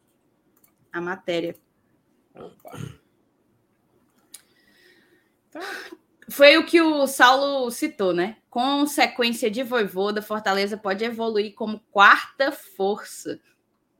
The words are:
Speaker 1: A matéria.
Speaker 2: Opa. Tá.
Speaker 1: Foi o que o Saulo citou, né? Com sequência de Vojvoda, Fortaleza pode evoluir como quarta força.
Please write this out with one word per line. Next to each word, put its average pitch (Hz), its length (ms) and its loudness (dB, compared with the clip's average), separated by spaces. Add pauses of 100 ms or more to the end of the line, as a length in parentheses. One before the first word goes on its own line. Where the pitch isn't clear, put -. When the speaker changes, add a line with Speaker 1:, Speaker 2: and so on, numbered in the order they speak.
(920)
Speaker 1:
A 170 80 -8
matéria. 175 560 -6 (760)
Speaker 2:
Opa. - 460 -20 (2750)
Tá. 302 80 -18 (720)
Speaker 1:
Foi 294 280 8
o 320 80 2
que 330 160 4
o 302 240 0
Saulo 269 640 2
citou, 208 440 -2
né? 185 240 -4 (120)
Com 277 380 0
sequência 233 640 -2
de 233 100 -4
Vojvoda, 208 600 -2
Fortaleza 208 560 -4
pode 202 260 -6
evoluir 220 500 -4
como 214 280 -10 (100)
quarta 269 600 4
força. - 920 -8 (580)